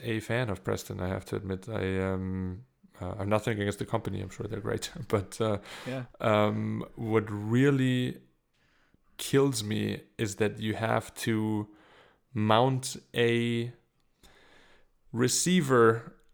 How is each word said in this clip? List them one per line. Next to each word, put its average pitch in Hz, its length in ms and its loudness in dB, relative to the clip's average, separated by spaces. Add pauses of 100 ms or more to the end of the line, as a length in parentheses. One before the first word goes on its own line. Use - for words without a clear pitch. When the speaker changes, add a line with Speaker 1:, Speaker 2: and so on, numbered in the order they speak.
Speaker 1:
a 113 160 -4
fan 117 320 -2
of 92 140 -6
Preston, 101 360 -4
I 92 60 -2
have 98 200 -4
to 104 100 -6
admit. 95 320 -6
I, 95 320 -2
um, 95 640 -4 (380)
uh, 92 160 -6
I'm 101 120 -4
nothing 107 320 0
against 101 180 -2
the - 80 -6
company. 98 360 -4
I'm 92 80 -8
sure - 180 -8
they're 110 120 -8
great, 107 300 -4 (100)
<laughs> 117 80 -12
but, 101 320 -2
uh, 107 180 0 (280)
Speaker 2:
Yeah. 127 160 -6 (180)
Speaker 1:
um, 107 640 0 (120)
what 110 340 0
really 127 920 2 (960)
kills 135 440 2
me 107 380 -2 (160)
is 101 200 -4
that 107 220 0
you 110 140 -2
have 113 400 -2
to 107 560 -2 (640)
mount 120 640 2 (180)
a 117 560 2 (1400)
receiver 123 1000 4 (180)